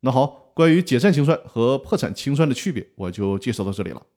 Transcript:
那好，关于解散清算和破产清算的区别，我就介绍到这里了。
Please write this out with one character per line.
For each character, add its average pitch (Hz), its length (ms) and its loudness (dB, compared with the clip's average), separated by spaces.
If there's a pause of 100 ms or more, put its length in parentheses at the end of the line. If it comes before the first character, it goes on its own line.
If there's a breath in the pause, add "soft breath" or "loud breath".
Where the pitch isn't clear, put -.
那 127 100 -2
好， - 440 -2
关 165 180 4
于 170 80 4
解 135 180 0
散 190 140 4
清 147 120 2
算 160 120 2 (100)
和 120 320 0
破 180 200 -4
产 101 160 -4
清 139 220 -4
算 156 120 2
的 135 60 0
区 190 160 -6
别， 117 240 -6
我 92 160 -8
就 98 280 -2
介 117 140 -4
绍 107 120 -4
到 98 80 -4
这 98 100 -6
里 90 80 -6
了。 60 120 -16 (140)